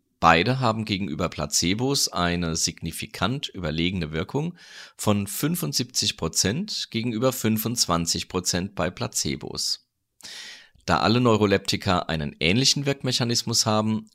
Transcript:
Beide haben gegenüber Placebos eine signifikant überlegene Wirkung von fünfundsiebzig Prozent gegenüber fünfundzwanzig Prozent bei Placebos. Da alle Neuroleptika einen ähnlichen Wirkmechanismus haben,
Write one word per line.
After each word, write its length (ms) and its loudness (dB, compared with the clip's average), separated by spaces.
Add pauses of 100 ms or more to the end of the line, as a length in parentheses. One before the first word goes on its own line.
(200)
Beide 400 6
haben 240 0
gegenüber 460 -2
Placebos 800 0
eine 460 0
signifikant 960 -4
überlegene 640 -4
Wirkung 460 -4 (400)
von 280 2
fünfundsiebzig 920 -2
Prozent 720 -2
gegenüber 420 0
fünfundzwanzig 960 0
Prozent 460 -2
bei 160 0
Placebos. 1000 -6 (960)
Da 140 2
alle 240 4
Neuroleptika 800 4
einen 400 -4
ähnlichen 440 2
Wirkmechanismus 800 -2
haben, 500 0